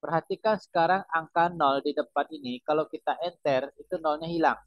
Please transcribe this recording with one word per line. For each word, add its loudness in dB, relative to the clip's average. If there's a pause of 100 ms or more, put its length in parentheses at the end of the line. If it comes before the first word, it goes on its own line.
Perhatikan -2
sekarang 0
angka 0
nol 2
di 0
depan -2
ini, -8
kalau 0
kita -4
enter -2
itu -10
nolnya -2
hilang. 2